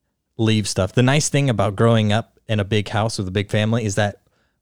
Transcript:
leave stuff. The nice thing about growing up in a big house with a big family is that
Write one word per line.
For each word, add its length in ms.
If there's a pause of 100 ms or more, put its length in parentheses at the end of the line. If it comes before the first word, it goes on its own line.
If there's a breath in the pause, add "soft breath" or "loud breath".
(380)
leave 300
stuff. 260
The 100
nice 260
thing 200
about 280
growing 340
up 280 (100)
in 100
a 60
big 240
house 280
with 100
a 40
big 180
family 360
is 100
that 260 (400)